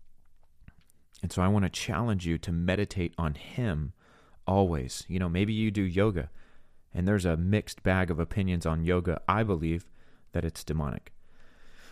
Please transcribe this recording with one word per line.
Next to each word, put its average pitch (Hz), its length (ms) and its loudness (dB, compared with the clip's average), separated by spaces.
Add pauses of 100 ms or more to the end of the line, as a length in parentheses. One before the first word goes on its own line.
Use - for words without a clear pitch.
(1200)
And 87 80 -4
so 95 100 0
I 92 60 4
want 101 160 4
to 87 60 2
challenge 95 580 -2
you 82 100 2
to 90 140 -6
meditate 90 680 0
on 80 160 -2
Him 78 600 -4 (520)
always. 85 640 2
You 92 120 -2
know, 90 100 0
maybe 101 240 2
you 110 180 2
do 101 100 0
yoga, 92 480 2 (640)
and 87 140 0
there's 101 180 4
a 82 120 2
mixed 98 440 0
bag 92 300 2
of 78 80 -2
opinions 90 460 0
on 82 180 0
yoga. 87 440 2
I 104 160 4
believe 85 460 -2 (440)
that 85 120 -2
it's - 200 -8
demonic. 76 480 -4 (800)